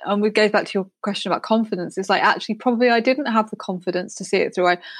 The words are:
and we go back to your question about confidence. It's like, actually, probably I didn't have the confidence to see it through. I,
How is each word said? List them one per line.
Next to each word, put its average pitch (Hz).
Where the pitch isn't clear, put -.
and 202
we 214
go 214
back 196
to -
your 190
question 202
about -
confidence. 202
It's 190
like, -
actually, 208
probably 240
I 233
didn't 262
have 220
the 208
confidence 185
to 196
see 190
it -
through. 180
I, 175